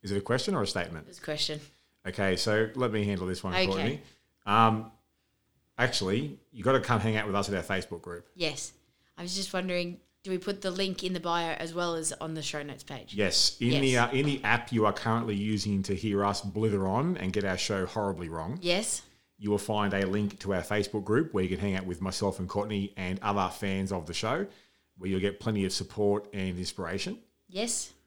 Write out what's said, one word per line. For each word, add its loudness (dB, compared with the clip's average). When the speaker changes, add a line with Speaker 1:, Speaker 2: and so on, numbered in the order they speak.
Speaker 1:
Is -4
it 2
a 0
question 0
or 2
a 0
statement? -4
Speaker 2:
It -20
was -20
a -18
question. -4
Speaker 1:
Okay, 2
so 2
let 2
me 2
handle 0
this -4
one, -4
Speaker 2:
Okay. 4
Speaker 1:
Courtney. 0
Um, 6
actually, 0
you -12
gotta 6
come 2
hang 2
out 0
with -2
us 0
at 0
our 0
Facebook -4
group. -14
Speaker 2:
Yes. -4
I -12
was -6
just -6
wondering, -4
do -6
we -2
put -4
the -2
link -4
in -2
the -2
bio 0
as -6
well -2
as -2
on -6
the -6
show -4
notes -12
page? -12
Speaker 1:
Yes. 2
In 4
the, 4
Speaker 2:
Yes. 6
Speaker 1:
uh, 2
in 4
the 0
app 2
you 6
are 6
currently 0
using 2
to 0
hear 2
us 2
blither 2
on 2
and -2
get 0
our 0
show 0
horribly -2
wrong, -4
Speaker 2:
Yes. 0
Speaker 1:
you -4
will 4
find 0
a 2
link -2
to -4
our 0
Facebook -2
group 2
where 2
you 0
can -2
hang 0
out -4
with -6
myself -2
and -4
Courtney -2
and -4
other 2
fans -2
of -4
the -8
show, -2
where -6
you'll 2
get 0
plenty 0
of 0
support 0
and -4
inspiration. -6
Speaker 2:
Yes. -4